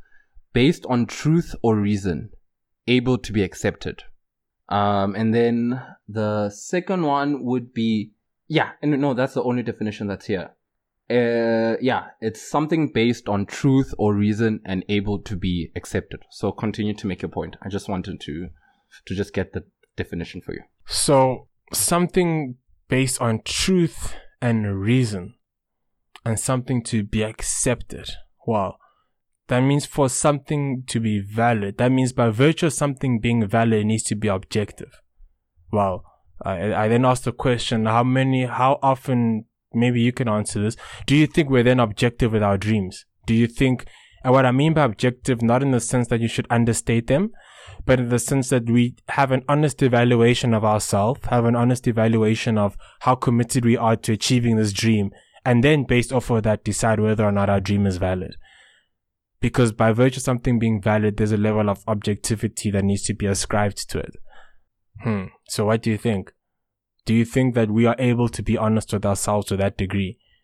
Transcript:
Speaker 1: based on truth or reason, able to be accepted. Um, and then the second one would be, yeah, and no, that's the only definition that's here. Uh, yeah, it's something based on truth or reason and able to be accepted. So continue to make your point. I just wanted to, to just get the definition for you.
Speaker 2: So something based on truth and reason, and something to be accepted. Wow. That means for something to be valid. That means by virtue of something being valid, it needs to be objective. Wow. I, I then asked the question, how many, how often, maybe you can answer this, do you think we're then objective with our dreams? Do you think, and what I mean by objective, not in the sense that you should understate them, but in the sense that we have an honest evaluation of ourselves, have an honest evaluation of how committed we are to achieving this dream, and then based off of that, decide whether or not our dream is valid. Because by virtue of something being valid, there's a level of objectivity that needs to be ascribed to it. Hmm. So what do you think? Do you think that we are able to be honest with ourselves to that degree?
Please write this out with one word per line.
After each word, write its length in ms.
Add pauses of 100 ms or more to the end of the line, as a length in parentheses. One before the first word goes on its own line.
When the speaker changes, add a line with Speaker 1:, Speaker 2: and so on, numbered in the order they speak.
(520)
Speaker 1:
based 360
on 180
truth 560
or 160
reason, 540 (560)
able 320
to 120
be 120
accepted. 600 (680)
Um, 460
and 180
then 460 (280)
the 420
second 540
one 420
would 260
be, 420 (340)
yeah, 240 (100)
and 180
no, 140
that's 220
the 80
only 180
definition 460
that's 180
here. 260 (580)
Uh, 680
yeah, 260 (140)
it's 220
something 500
based 380
on 160
truth 540
or 160
reason 500
and 240
able 300
to 160
be 400
accepted. 460 (100)
So 200
continue 440
to 120
make 140
your 80
point. 320
I 80
just 200
wanted 320
to, 280 (560)
to 100
just 180
get 200
the 120 (320)
definition 440
for 120
you. 80 (260)
Speaker 2:
So 600 (240)
something 840 (320)
based 340
on 240
truth 720 (260)
and 400
reason, 540 (880)
and 140
something 420
to 220
be 180
accepted. 880 (380)
Wow. 300 (720)
That 120
means 260
for 220
something 800
to 140
be 180
valid. 600
That 120
means 220
by 160
virtue 380
of 60
something 460
being 260
valid, 360
it 20
needs 200
to 120
be 140
objective. 720 (680)
Wow. 340 (380)
I, 320
I 140
then 160
asked 220
the 80
question, 540
how 180
many, 400
how 360
often, 640 (260)
maybe 260
you 140
can 160
answer 320
this, 160 (280)
do 80
you 140
think 220
we're 140
then 180
objective 500
with 100
our 160
dreams? 480 (200)
Do 80
you 140
think, 380 (380)
and 100
what 120
I 60
mean 220
by 120
objective, 560
not 200
in 100
the 100
sense 260
that 140
you 80
should 200
understate 580
them, 240 (540)
but 140
in 80
the 120
sense 280
that 220
we 260 (140)
have 240
an 160
honest 340
evaluation 720
of 100
ourselves, 640
have 180
an 140
honest 280
evaluation 720
of 200 (240)
how 140
committed 500
we 100
are 220
to 160
achieving 420
this 160
dream, 400 (340)
and 160
then 220
based 300
off 160
of 140
that, 200
decide 380
whether 240
or 60
not 180
our 100
dream 260
is 120
valid. 400 (1040)
Because 320
by 180
virtue 280
of 40
something 340
being 240
valid, 360
there's 160
a 40
level 320
of 160
objectivity 840
that 140
needs 180
to 100
be 120
ascribed 640
to 100
it. 160 (880)
Hmm. 220 (240)
So 160
what 160
do 100
you 60
think? 340 (720)
Do 100
you 120
think 300
that 140
we 160
are 140
able 300
to 120
be 160
honest 360
with 120
ourselves 420
to 100
that 200
degree? 400 (260)